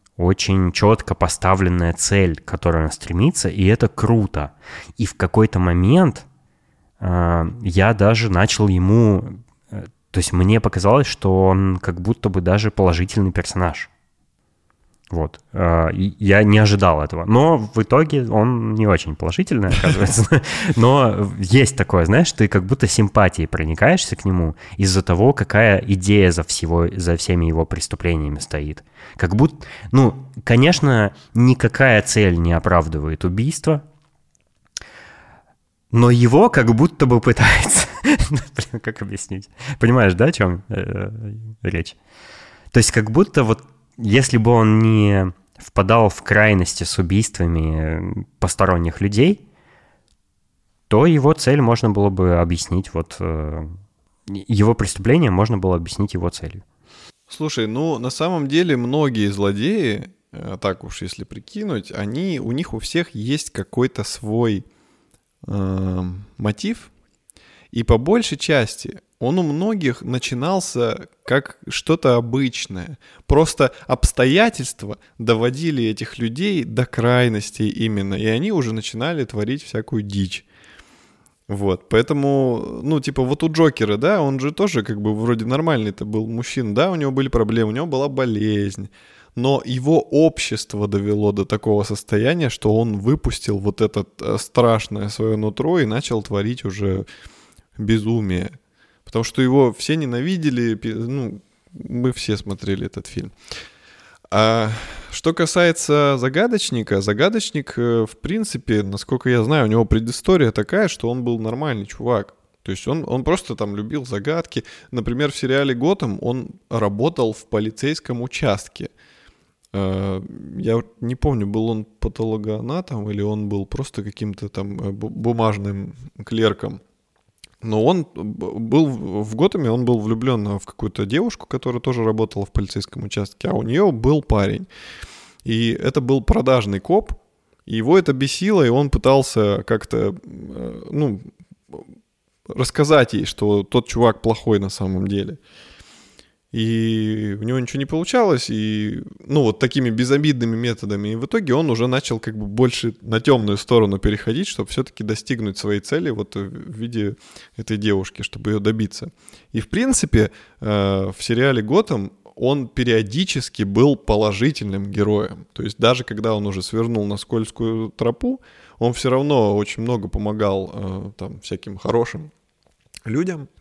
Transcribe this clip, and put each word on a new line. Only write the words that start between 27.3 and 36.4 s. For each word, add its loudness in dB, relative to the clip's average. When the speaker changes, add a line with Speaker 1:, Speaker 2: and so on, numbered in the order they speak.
Speaker 1:
его 0
преступлениями -4
стоит. -10
Как -2
будто... 2
Ну, 6
конечно, 4
никакая 4
цель 4
не 2
оправдывает 0
убийство, -2
но 6
его 6